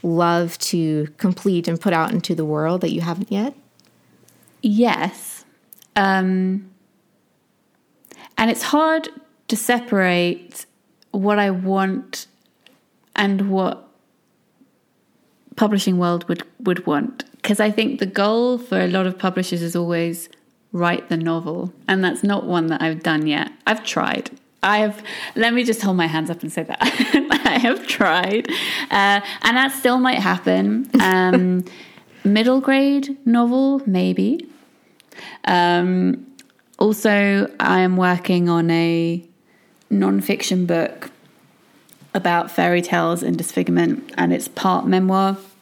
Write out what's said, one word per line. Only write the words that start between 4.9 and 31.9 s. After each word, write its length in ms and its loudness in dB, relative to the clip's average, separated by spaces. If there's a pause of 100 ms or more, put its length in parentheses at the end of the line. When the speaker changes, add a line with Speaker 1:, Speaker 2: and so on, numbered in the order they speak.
Speaker 2:
Um, 720 0 (1700)
and 140 4
it's 140 -4
hard 440 0 (400)
to 80 0
separate 1120 0 (460)
what 260 0
I 120 2
want 760 -2 (920)
and 340 0
what 380 -2 (1700)
publishing 420 2
world 300 0
would, 140 -4 (180)
would 260 -2
want. 380 -2 (200)
'Cause 160 0
I 100 4
think 300 -2
the 60 0
goal 520 0
for 220 -4
a 80 0
lot 180 0
of 120 -4
publishers 440 -2
is 140 -6
always 520 -4 (440)
write 360 -2
the 80 0
novel. 560 -4 (140)
And 160 2
that's 220 0
not 220 0
one 220 0
that 140 -2
I've 220 -4
done 240 0
yet. 240 -2 (140)
I've 180 0
tried. 460 -4 (340)
I 140 2
have, 240 -2 (340)
let 160 2
me 100 2
just 200 -2
hold 160 2
my 80 2
hands 240 -2
up 120 -6
and 80 -8
say 140 -6
that. 160 -8
<laughs> 640 0
I 140 2
have 280 0
tried. 640 0 (420)
Uh, 300 4 (220)
and 160 2
that 140 0
still 280 2
might 180 2
happen. 720 0 (100)
Um, 640 4 (300)